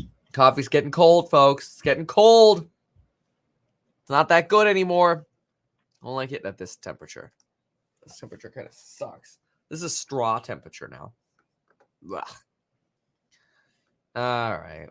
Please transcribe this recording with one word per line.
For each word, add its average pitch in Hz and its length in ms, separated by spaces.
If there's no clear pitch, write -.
coffee's 135 360
getting 143 220
cold, 170 400
folks. 139 440
It's - 80
getting 147 240
cold. 214 600
It's - 100
not 143 180
that 170 200
good 214 180
anymore. 175 600
I 117 40
don't 127 100
like 131 160
it - 120
at 95 140
this 92 180
temperature. - 560
This - 160
temperature - 320
kinda - 220
sucks. - 640
This 160 120
is 165 140
straw 117 420
temperature - 500
now. 65 240
Ugh. - 140
All 117 440
right, 80 320